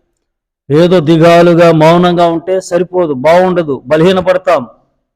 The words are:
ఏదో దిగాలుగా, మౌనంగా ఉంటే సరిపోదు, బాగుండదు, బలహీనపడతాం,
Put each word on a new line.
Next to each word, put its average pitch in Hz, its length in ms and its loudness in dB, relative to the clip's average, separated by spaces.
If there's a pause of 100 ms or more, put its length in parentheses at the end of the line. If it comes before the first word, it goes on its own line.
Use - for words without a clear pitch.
(720)
ఏదో 175 280 2
దిగాలుగా, 170 720 2
మౌనంగా 170 560 0
ఉంటే 175 340 -4
సరిపోదు, 175 520 -4
బాగుండదు, 165 720 -2
బలహీనపడతాం, 170 840 -2 (480)